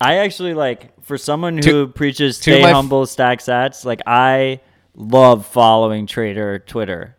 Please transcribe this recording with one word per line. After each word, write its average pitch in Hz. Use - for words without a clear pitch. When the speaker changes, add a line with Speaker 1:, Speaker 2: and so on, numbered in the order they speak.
Speaker 1:
I 139
actually, 185
like, 127
for 143
someone 160
Speaker 2:
Two, 151
Speaker 1:
who 143
preaches 139
Speaker 2:
two 156
of 139
Speaker 1:
stay 139
Speaker 2:
my 139
f- 139
Speaker 1:
humble, 135
stack 123
sats, 127
like, 117
I 131
love 117
following 110
trader 104
Twitter. 95